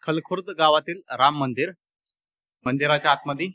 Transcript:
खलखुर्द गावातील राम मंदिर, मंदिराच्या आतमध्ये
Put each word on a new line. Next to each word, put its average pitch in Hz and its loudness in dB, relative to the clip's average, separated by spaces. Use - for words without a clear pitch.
खलखुर्द 180 -4
गावातील 156 2
राम 143 4
मंदिर, 135 -4
मंदिराच्या 147 2
आतमध्ये 143 -2